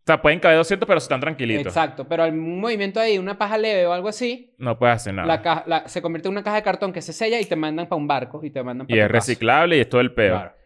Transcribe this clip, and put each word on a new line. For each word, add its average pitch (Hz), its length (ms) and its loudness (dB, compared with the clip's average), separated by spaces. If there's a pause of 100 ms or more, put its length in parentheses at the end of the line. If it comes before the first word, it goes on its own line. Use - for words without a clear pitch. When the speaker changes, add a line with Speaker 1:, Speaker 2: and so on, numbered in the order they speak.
Speaker 1:
O - 40 -20
sea, 160 160 4
pueden 160 200 4
caber 160 180 8
doscientos, 180 280 0
pero 175 140 4
si - 40 -10
están 131 160 -2
tranquilitos. 127 480 -2
Speaker 2:
Exacto, 139 380 -2
pero 165 180 0
algún 165 360 -4
movimiento 208 400 -4
ahí, 220 160 2
una 196 220 -6
paja 214 180 -2
leve 214 300 0
o 175 80 0
algo 180 160 -4
así, 240 480 -8
Speaker 1:
No 120 200 -4
puedes 120 180 4
hacer 107 180 -8
nada. 92 120 -4
Speaker 2:
la 160 140 0
ca-, 165 260 -2
la, 160 220 -2
se 175 140 -8
convierte 165 260 -6
en 190 40 -4
una 202 100 -6
caja 208 140 -4
de 214 60 -2
cartón 190 300 -2
que 175 80 -8
se 156 140 -12
sella 226 260 -2
y 202 60 -4
te 190 100 -2
mandan 156 320 -4
pa' 175 80 -2
un 147 100 -4
barco 139 380 -4
y 143 60 -8
te 135 120 -8
mandan 127 240 -8
pa' 120 60 -2
Speaker 1:
Y 113 40 4
Speaker 2:
tu 107 40 6
Speaker 1:
es 104 60 6
Speaker 2:
casa. 101 80 0
Speaker 1:
reciclable 131 640 4
y - 20 6
es 113 80 2
todo 123 140 4
el 127 100 0
peo. 101 220 4
Speaker 2:
Claro. 90 180 -6 (140)